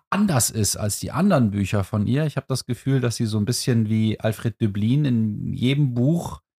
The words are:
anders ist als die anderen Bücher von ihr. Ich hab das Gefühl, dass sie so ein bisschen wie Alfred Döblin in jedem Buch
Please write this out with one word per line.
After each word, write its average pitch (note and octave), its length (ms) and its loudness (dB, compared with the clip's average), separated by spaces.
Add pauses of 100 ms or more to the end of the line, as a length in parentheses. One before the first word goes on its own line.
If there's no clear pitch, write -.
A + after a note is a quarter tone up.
(120)
anders F#3+ 400 2
ist A2+ 260 -2
als G#2 220 -4
die G#2+ 120 -8
anderen D#3 380 2
Bücher G2+ 340 0
von G#2 220 -2
ihr. C3+ 200 0
Ich D3 120 -4
hab - 100 -6
das C3 180 -4
Gefühl, C3+ 360 -2
dass A#2+ 140 0
sie A#2+ 100 -2
so G#2+ 140 0
ein G#2 60 0
bisschen A#2 440 0
wie A2 300 2
Alfred A2 420 -4
Döblin A2+ 440 2
in G#2+ 480 0
jedem C3 420 0
Buch D3 460 0 (180)